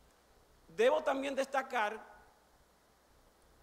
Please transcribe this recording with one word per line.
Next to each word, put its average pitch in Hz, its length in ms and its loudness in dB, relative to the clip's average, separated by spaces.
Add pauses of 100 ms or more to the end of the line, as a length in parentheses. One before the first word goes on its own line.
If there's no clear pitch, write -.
(680)
debo 247 340 4
también 277 320 0
destacar 240 640 -2 (1600)